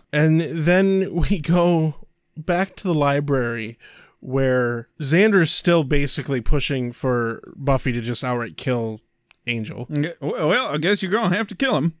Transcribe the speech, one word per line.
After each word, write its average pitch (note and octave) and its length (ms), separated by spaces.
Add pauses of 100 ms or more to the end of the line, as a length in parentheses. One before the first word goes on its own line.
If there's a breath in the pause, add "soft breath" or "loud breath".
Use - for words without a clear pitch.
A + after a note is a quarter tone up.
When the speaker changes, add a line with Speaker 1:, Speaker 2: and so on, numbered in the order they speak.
(120)
Speaker 1:
And D#3 280
then F3 720
we F3 280
go E3+ 680 (300)
back F3+ 400
to - 80
the F#3 100
library C3+ 840 (420 loud breath)
where B2+ 680 (120)
Xander's E3+ 500
still E3+ 340
basically C#3 560
pushing C3 520
for A#2+ 480 (160)
Buffy C3+ 360
to A#2 80
just A#2 240
outright A#2+ 320
kill A2+ 440 (460)
Angel. A#2 440
Speaker 2:
Okay, D3+ 300
w-, E3+ 280
well, A#3+ 200
I D3 100
guess F#3+ 240
you're F3+ 100
gonna G3+ 240
have G#3+ 120
to F#3+ 60
kill B3+ 220
him. D#3 240